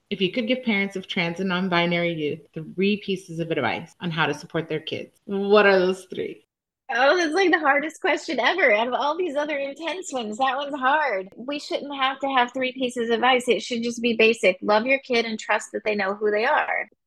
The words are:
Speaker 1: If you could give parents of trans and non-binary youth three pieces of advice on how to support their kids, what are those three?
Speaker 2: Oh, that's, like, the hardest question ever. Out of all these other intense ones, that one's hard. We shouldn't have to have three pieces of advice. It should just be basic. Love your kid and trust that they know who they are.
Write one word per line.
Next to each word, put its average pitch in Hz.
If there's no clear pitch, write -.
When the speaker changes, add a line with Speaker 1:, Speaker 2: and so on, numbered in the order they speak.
Speaker 1:
If 190
you 185
could 233
give 254
parents 196
of 190
trans 170
and 190
non-binary 175
youth 156
three 190
pieces 175
of 160
advice 131
on 170
how 156
to 147
support 160
their 156
kids, -
what 202
are 196
those 185
three? -
Speaker 2:
Oh, 277
that's, 320
like, 359
the 349
hardest 294
question 320
ever. 294
Out 220
of 247
all 285
these 349
other 294
intense 285
ones, 220
that 262
one's 285
hard. 254
We 277
shouldn't 285
have 269
to 277
have 247
three 254
pieces 240
of 233
advice. 247
It 220
should 233
just 240
be 233
basic. 220
Love 208
your 269
kid 233
and 220
trust 220
that 208
they 214
know 196
who 208
they 208
are. 269